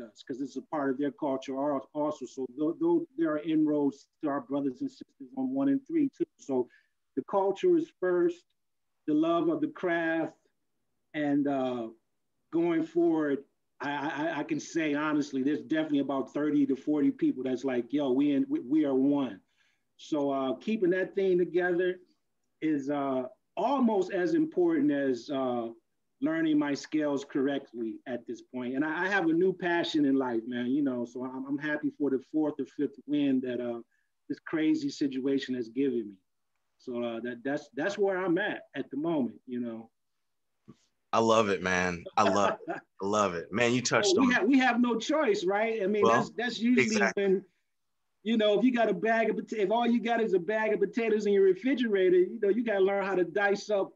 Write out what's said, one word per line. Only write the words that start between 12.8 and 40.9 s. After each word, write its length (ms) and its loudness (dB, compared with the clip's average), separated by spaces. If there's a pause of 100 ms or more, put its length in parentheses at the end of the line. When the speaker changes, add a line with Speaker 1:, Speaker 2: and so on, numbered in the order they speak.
Speaker 1:
forward, 600 2 (360)
I, 100 -4 (440)
I, 60 -4
I 40 -4
can 160 -4
say 340 -2
honestly, 480 0
there's 200 0
definitely 380 0
about 340 -2
thirty 320 2
to 100 2
forty 360 2
people 320 0
that's 200 -2
like, 280 -2
"Yo, 200 0
we 200 4
in, 160 2
we, 120 -2
we 260 2
are 80 0
one." 460 2 (580)
So, 340 -2
uh, 240 -2
keeping 340 0
that 260 -2
thing 220 2
together 640 0 (640)
is, 280 -2
uh, 340 -2 (320)
almost 560 0
as 220 0
important 580 2
as, 380 -2
uh, 400 -2 (520)
learning 360 2
my 160 0
scales 500 -2
correctly 800 -4
at 200 -8
this 160 -10
point. 340 -6
And 80 2
I, 220 -2
I 20 -2
have 200 2
a 40 2
new 200 2
passion 540 0
in 100 4
life, 300 0
man, 220 -4
you 140 0
know, 220 -2
so 200 -8
I'm, 220 -8
I'm 120 -4
happy 400 -4
for 120 0
the 120 0 (100)
fourth 280 0
or 60 -4
fifth 400 -6
win 360 2
that, 180 -4
uh, 200 -6 (480)
this 120 -8
crazy 500 0
situation 680 -2
has 140 -4
given 400 -2
me. 60 -18 (600)
So, 240 -8
uh, 180 -6
that, 240 -10
that's, 300 -4
that's 240 -4
where 200 0
I'm 200 0
at, 240 -4 (140)
at 140 -8
the 80 -8
moment, 480 -2
you 140 -8
know. 300 -10 (1200)